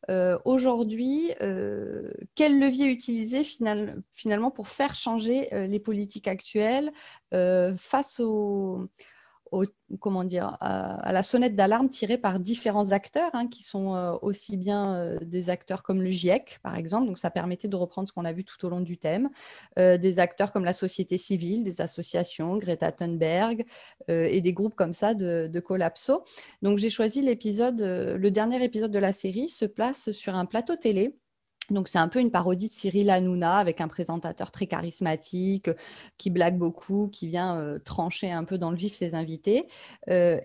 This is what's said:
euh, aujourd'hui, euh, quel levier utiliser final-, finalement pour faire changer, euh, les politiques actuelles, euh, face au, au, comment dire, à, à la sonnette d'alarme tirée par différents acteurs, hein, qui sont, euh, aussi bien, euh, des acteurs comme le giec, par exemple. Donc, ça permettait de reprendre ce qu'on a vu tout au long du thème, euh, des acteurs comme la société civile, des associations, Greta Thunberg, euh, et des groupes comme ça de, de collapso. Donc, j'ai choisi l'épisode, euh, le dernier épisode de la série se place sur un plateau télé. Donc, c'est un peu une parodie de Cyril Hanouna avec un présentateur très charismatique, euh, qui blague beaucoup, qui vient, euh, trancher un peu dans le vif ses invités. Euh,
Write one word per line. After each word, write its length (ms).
euh, 360
aujourd'hui, 840
euh, 680
quel 240
levier 260
utiliser 580
final-, 580
finalement 400
pour 160
faire 280
changer, 580
euh, 120
les 140
politiques 480
actuelles, 640
euh, 420
face 440
au, 680
au, 140
comment 240
dire, 360
à, 360
à 160
la 120
sonnette 320
d'alarme 340
tirée 280
par 220
différents 520
acteurs, 420
hein, 140
qui 160
sont, 320
euh, 260
aussi 360
bien, 380
euh, 260
des 280
acteurs 340
comme 180
le 80
giec, 540
par 120
exemple. 320
Donc, 100
ça 120
permettait 380
de 80
reprendre 320
ce 60
qu'on 120
a 80
vu 100
tout 220
au 40
long 120
du 160
thème, 320
euh, 200
des 220
acteurs 320
comme 140
la 80
société 440
civile, 460
des 180
associations, 760
Greta 340
Thunberg, 720
euh, 200
et 120
des 120
groupes 220
comme 180
ça 200
de, 340
de 120
collapso. 640
Donc, 160
j'ai 120
choisi 320
l'épisode, 600
euh, 360
le 140
dernier 320
épisode 280
de 80
la 140
série 360
se 160
place 460
sur 240
un 100
plateau 300
télé. 400
Donc, 160
c'est 120
un 80
peu 120
une 120
parodie 360
de 60
Cyril 380
Hanouna 460
avec 220
un 80
présentateur 600
très 160
charismatique, 1040
euh, 80
qui 140
blague 260
beaucoup, 520
qui 180
vient, 320
euh, 180
trancher 540
un 120
peu 140
dans 140
le 40
vif 200
ses 180
invités. 540
Euh, 360